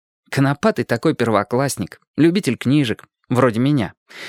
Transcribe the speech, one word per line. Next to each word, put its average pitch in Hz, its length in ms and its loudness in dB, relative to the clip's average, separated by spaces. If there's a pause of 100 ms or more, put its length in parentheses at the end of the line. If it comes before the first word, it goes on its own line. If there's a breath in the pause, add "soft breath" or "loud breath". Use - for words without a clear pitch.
(300)
Конопатый 139 560 0
такой 139 280 0
первоклассник, 113 880 -2 (160)
любитель 165 400 2
книжек, 127 480 0 (240)
вроде 120 300 2
меня. 131 340 0 (360 loud breath)